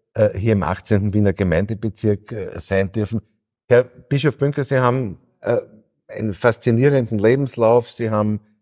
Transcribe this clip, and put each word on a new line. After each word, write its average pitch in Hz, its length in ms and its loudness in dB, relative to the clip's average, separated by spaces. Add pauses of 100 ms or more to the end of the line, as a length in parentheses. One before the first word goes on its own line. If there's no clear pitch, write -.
(140)
äh, 107 220 2
hier 107 180 0
im 95 100 0
achtzehnten 95 500 -2
Wiener 104 180 2
Gemeindebezirk, 101 1000 -2
äh, 101 260 -10
sein 95 320 -2
dürfen. 107 300 -4 (480)
Herr 123 160 6
Bischof 139 520 -2
Bünker, 143 280 -2
Sie 131 160 0
haben, 123 380 0 (220)
äh, 117 180 0 (500)
einen 107 260 -6
faszinierenden 120 840 2
Lebenslauf. 117 680 2
Sie 113 220 -6
haben, 107 300 0 (220)